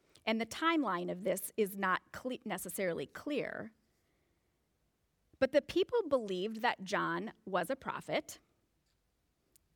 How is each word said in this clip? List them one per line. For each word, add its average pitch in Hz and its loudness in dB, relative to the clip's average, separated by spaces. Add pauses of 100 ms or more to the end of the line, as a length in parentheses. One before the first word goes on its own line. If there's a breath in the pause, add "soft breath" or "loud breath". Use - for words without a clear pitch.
(260 soft breath)
And 220 2
the 226 -2
timeline 226 2
of 180 -6
this 190 0
is 202 2
not 185 2 (100)
cle-, 247 -6
necessarily 190 -2
clear. - -4 (1700)
But 262 2
the 294 6
people 392 2
believed 220 0
that 226 0
John 180 0 (140)
was 180 0
a 262 -2
prophet. - -4 (1400)